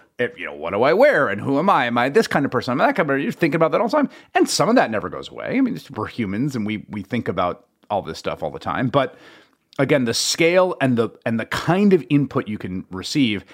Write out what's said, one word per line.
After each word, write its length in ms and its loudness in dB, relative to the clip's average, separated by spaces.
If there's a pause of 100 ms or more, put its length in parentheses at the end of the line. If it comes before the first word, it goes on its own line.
(180)
if, 200 -4
you 60 -10
know, 100 -10
what 180 -8
do 100 2
I 100 4
wear 360 4
and 120 -2
who 180 -2
am 120 2
I? 160 4
Am 120 -2
I 120 4
this 160 4
kind 180 0
of 60 -2
person? 220 -2
Am 80 -2
I 80 4
that 80 -2
kind 100 0
of 80 0
person? 80 0
You're 100 -4
thinking 240 0
about 160 2
that 80 2
all 80 0
the 80 0
time. 120 2 (260)
And 140 4
some 200 0
of 80 2
that 140 4
never 180 -4
goes 220 -10
away. 260 -6
I 40 2
mean, 160 0
it's, 140 -14
we're 160 -6
humans 500 -4
and 100 -4
we, 240 -6
we 120 -8
think 260 -6
about 380 -2 (240)
all 120 -2
this 160 -10
stuff 240 -8
all 80 -4
the 80 -10
time. 300 -4
But 280 0 (600)
again, 260 2
the 100 0
scale 680 2
and 180 2
the, 100 0 (180)
and 140 0
the 60 -8
kind 480 2
of 160 4
input 380 0
you 100 -6
can 320 -8
receive. 640 0